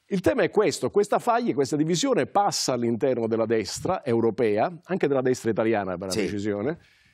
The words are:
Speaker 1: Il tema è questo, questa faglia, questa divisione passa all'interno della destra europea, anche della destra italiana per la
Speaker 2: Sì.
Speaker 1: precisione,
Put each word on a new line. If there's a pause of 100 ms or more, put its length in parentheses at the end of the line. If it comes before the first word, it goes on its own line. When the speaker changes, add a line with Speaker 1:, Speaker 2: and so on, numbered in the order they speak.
Speaker 1:
Il
tema
è
questo,
questa
faglia,
questa
divisione
passa
all'interno
della
destra
europea, (140)
anche
della
destra
italiana
per
la
Speaker 2:
Sì.
Speaker 1:
precisione, (340)